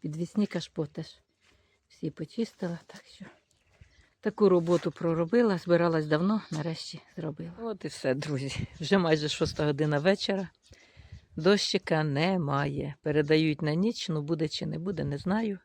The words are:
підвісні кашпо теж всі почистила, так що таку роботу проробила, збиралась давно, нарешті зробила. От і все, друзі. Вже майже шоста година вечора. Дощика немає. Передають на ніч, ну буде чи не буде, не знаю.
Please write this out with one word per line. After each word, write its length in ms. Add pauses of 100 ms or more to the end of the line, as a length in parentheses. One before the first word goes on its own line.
підвісні 460
кашпо 400
теж 320 (800)
всі 120
почистила, 760
так 180
що 200 (960)
таку 280
роботу 420
проробила, 680
збиралась 500
давно, 340 (100)
нарешті 500 (140)
зробила. 460
От 240
і 20
все, 280
друзі. 520 (120)
Вже 180
майже 320
шоста 360
година 340
вечора. 500 (840)
Дощика 680
немає. 1000
Передають 600
на 120
ніч, 360
ну 120
буде 260
чи 180
не 140
буде, 240
не 140
знаю. 480